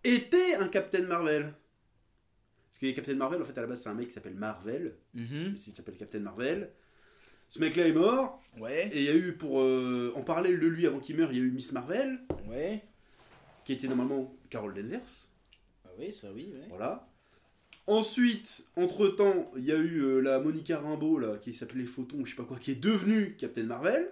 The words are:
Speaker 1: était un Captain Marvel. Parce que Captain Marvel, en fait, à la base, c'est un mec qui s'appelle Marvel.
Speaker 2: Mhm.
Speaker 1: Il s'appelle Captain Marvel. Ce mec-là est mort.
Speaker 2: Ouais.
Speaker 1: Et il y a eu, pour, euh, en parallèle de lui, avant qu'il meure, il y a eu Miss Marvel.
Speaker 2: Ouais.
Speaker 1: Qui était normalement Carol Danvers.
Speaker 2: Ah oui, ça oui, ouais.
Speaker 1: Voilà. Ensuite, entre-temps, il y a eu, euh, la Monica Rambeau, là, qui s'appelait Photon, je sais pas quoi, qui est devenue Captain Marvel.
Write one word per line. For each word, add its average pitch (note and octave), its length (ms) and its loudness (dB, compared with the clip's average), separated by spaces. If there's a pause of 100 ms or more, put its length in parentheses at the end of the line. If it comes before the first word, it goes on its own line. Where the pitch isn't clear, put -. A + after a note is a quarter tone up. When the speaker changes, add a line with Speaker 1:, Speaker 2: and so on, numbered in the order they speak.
Speaker 1:
était E4+ 520 4
un F#3+ 140 0
Captain F#3+ 340 0
Marvel. D#3 500 0 (1160)
Parce - 80 -20
que C3+ 160 0
Captain C#3 200 -4
Marvel, C#3 260 -2
en C3 40 -4
fait, C3 120 -10
à B2 40 -4
la A2+ 60 -4
base, B2 160 -8
c'est A2 60 -10
un G#2 40 -6
mec A#2+ 140 -6
qui - 60 -18
s'appelle F#2 220 -14
Marvel. G#2+ 600 -6 (180)
Speaker 2:
Mhm. D3 420 -6
Speaker 1:
Il - 180 -18
s'appelle - 240 -16
Captain G#2 220 -10
Marvel. B2 520 -4 (760)
Ce - 120 -16
mec-là E3 280 4
est D#3 60 6
mort. A#3 480 4 (160)
Speaker 2:
Ouais. C#3+ 360 -2
Speaker 1:
Et D3 80 0
il C#3 40 4
y C#3+ 40 2
a D#3 60 6
eu, F3+ 180 4
pour, C3+ 280 0
euh, B2+ 540 2
en - 80 -4
parallèle F3 360 2
de D#3+ 80 4
lui, E3 200 2
avant C3+ 120 0
qu'il D3 180 -8
meure, D#3+ 140 2
il B2 60 0
y B2+ 40 2
a - 20 2
eu B2+ 80 2
Miss C3 220 -6
Marvel. A3+ 460 -2 (280)
Speaker 2:
Ouais. E3 360 -6 (800)
Speaker 1:
Qui C3+ 80 -4
était B2+ 140 -4
normalement C3 460 -2 (160)
Carol G#2 240 -8
Danvers. B2 540 -10 (580)
Speaker 2:
Ah F2+ 40 -20 (100)
oui, F3 140 -10
ça G#2 200 -16
oui, D3+ 200 -12
ouais. C3+ 160 -16
Speaker 1:
Voilà. B2+ 380 -8 (800)
Ensuite, A3 760 2 (120)
entre-temps, F#3+ 800 4
il B2+ 80 -6
y D3 80 2
a D#3+ 60 4
eu, E3 240 2
euh, C3+ 180 6
la C3+ 200 4
Monica D#3 400 -2
Rambeau, D3+ 400 0
là, G#2+ 180 -2
qui A#2 160 -10
s'appelait B2+ 320 -8
Photon, B2+ 400 -6
je - 60 -10
sais - 40 -12
pas B2 80 -8
quoi, B2 140 -10
qui C3+ 140 -6
est C3 40 0
devenue G3+ 640 2
Captain A#2+ 260 -4
Marvel. F3+ 480 0